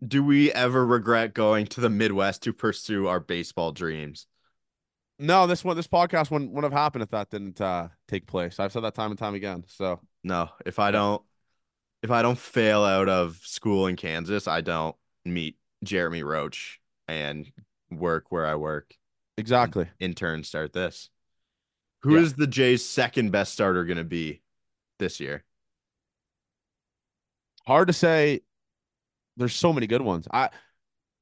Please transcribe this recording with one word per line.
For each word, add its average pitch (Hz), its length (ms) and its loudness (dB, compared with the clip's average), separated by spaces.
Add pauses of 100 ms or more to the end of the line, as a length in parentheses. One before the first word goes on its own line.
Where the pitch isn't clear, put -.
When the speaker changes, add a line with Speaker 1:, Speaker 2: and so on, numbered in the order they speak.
Speaker 1:
Do 139 180 2
we 143 280 6
ever 127 320 2
regret 117 500 2
going 107 320 4
to - 140 -12
the 117 100 2
Midwest 101 540 0
to 113 80 -2
pursue 104 540 -2
our 90 140 0
baseball 85 500 -6
dreams? 78 560 -10 (920)
Speaker 2:
No, 180 280 4
this 175 160 -2
one, 180 140 -2
this 170 100 -6
podcast 170 440 2
wouldn't, 143 200 -2
wouldn't 139 220 -2
have 143 80 2
happened 139 240 0
if - 60 -10
that 104 200 -6
didn't, 101 300 -10
uh, 90 280 -2 (200)
take 98 180 -6
place. 87 320 -4
I've 98 140 -2
said 113 100 -6
that 110 120 -4
time 107 160 -4
and 104 80 -8
time 104 160 -4
again. 95 340 -8
So 92 320 -4 (240)
Speaker 1:
No, 87 240 -2 (180)
if 90 120 -4
I 101 100 2
Speaker 2:
Yeah. 101 40 2
Speaker 1:
don't, 104 300 0 (800)
if 113 80 -8
I 117 120 4
don't 120 160 2
fail 107 440 2
out 95 260 4
of 87 360 2
school 98 420 0
in 90 80 -2
Kansas, 87 540 -6
I 82 120 0
don't 80 360 -4 (280)
meet 85 320 -6 (280)
Jeremy 85 400 -4
Roach 76 560 -8 (260)
and 76 460 -8 (380)
work 82 400 -4
where 82 160 -2
I 78 100 -2
work. 76 400 -8 (400)
Speaker 2:
Exactly. 110 480 2 (160)
Speaker 1:
And 92 100 -4
in 85 40 -8
turn, 82 280 -6
start 78 300 -8
this. 90 380 -6 (920)
Who 147 140 6
Speaker 2:
Yeah. 165 60 8
Speaker 1:
is 151 120 2
the 147 120 0
Jays' 127 380 2
second 120 460 0
best 98 220 0
starter 92 320 0
gonna 85 200 -4
be 82 380 -6 (560)
this 92 220 -4
year? 71 240 -8 (2250)
Speaker 2:
Hard 160 220 6
to 175 40 2
say. 151 480 4 (960)
There's 120 180 -2
so 170 180 2
many 123 140 0
good 120 160 0
ones. 90 280 -2
I, 123 200 0 (720)